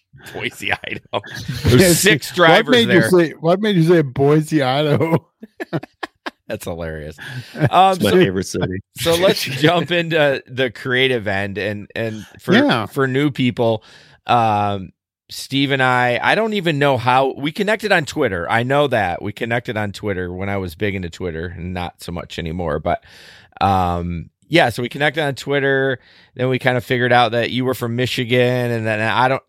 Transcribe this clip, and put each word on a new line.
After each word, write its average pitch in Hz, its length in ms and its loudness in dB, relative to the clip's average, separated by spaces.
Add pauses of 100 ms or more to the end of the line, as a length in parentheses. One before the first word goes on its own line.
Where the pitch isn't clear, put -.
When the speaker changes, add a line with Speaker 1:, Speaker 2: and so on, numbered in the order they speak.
(340)
Speaker 1:
Boise, 104 380 -8
Idaho. - 500 -6
Speaker 2:
<laughs> - 440 -10
Speaker 1:
There's 131 160 6
Speaker 2:
Yes. 175 180 6
Speaker 1:
six 202 320 2
Speaker 2:
What - 60 -16
Speaker 1:
drivers 180 340 6
Speaker 2:
made 240 100 6 (120)
you 175 80 6
Speaker 1:
there. - 80 0
Speaker 2:
say, 175 220 4
what 170 280 0
made 208 160 0
you 165 80 4
say 165 180 6
Boise, 147 600 2
Idaho? 147 680 0 (420)
<laughs> - 760 -12
Speaker 1:
That's 110 180 -8
hilarious. 78 520 -8 (200)
Speaker 3:
<laughs> - 180 -14 (140)
Speaker 1:
Um, 190 240 4
Speaker 3:
It's 185 100 -2
my 104 80 2
Speaker 1:
so, - 60 4
Speaker 3:
favorite 95 280 2
city. 92 340 -4 (180)
Speaker 1:
so 165 180 0
let's 185 280 2
Speaker 3:
<laughs> 135 180 -6
Speaker 1:
jump 165 300 2
into 165 560 0
the 127 240 -2
creative 127 560 0
end 98 300 -4
and, 104 380 -6
and 110 300 -6 (140)
for, - 140 0
Speaker 2:
Yeah. 202 320 2
Speaker 1:
for 135 220 -2
new 135 240 0
people, 117 520 0 (440)
um, 104 640 0 (380)
Steve 139 420 -4
and 139 100 0
I, 123 400 2
I 131 140 2
don't 220 180 -2
even 170 240 -2
know 139 200 2
how 127 360 2
we 147 180 -6
connected 208 400 -2
on 170 140 2
Twitter. 101 440 -2
I 113 140 2
know 139 240 2
that 101 360 -2
we 101 100 -6
connected 120 420 -4
on 104 160 -4
Twitter 90 400 -6
when 92 180 -6
I 101 80 -2
was 90 180 -6
big 101 180 -2
into 92 160 -6
Twitter 82 380 -8
and 87 260 -10
not 90 300 -8
so - 80 -12
much - 260 -10
anymore, 82 420 -4
but, 85 240 -2 (560)
um, 87 680 -2 (180)
yeah, 147 220 2
so 123 140 -6
we 120 60 -6
connected 147 340 -2
on 139 100 -2
Twitter. 135 640 0 (380)
Then 127 140 -2
we 131 100 0
kind 127 180 0
of 117 80 -2
figured 123 260 0
out 120 200 4
that 117 180 0
you 123 160 -2
were 127 80 0
from 120 220 -6
Michigan, 123 720 0
and 113 160 -4
then 110 160 -2
I 110 260 2
don't, 131 220 -2